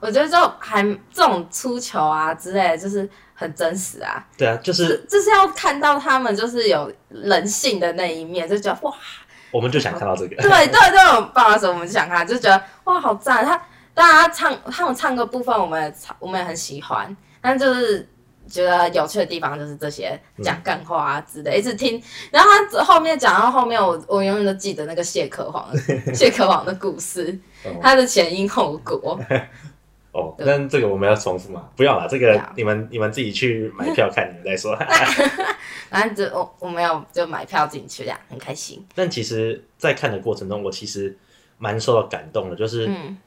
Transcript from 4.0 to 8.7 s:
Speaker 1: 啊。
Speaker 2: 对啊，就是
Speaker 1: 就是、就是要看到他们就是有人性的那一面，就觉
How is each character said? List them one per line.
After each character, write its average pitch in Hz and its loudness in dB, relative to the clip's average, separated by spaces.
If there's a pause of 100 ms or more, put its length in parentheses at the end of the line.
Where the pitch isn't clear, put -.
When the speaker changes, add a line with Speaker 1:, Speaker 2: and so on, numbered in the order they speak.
Speaker 1:
啊。 - -8 (120)
Speaker 2:
对 143 2
啊， 117 0
就 180 -2
是 175 2
Speaker 1:
就 165 2
是、 - 0
就 403 4
是 392 2
要 392 6
看 294 -2
到 294 2
他 277 0
们 240 -2
就 208 -4
是 240 -2
有 147 0 (160)
人 175 0
性 208 -2
的 175 0
那 180 -4
一 165 -6
面， 165 -6
就 196 -2
觉 202 -2